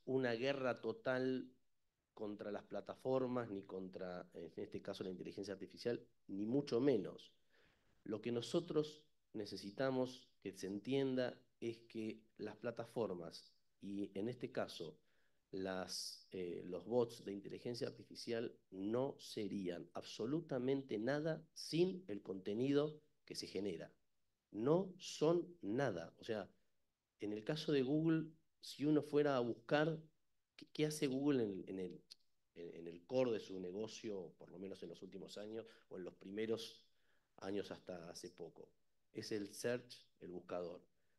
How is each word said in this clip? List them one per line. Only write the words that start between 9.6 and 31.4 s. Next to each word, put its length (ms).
que 100
se 160
entienda 720
es 200
que 320
las 180
plataformas, 1000
y 360
en 120
este 220
caso 480
las, 800
eh, 340
los 200
bots 380
de 100
inteligencia 540
artificial, 680
no 500
serían 720
absolutamente 1080
nada 540
sin 540
el 140
contenido 800
que 100
se 120
genera. 460
No 460
son 640
nada. 580
O 40
sea, 260
en 140
el 100
caso 280
de 100
Google, 480
si 260
uno 160
fuera 360
a 20
buscar, 600
¿qué, 180
qué 120
hace 220
Google 360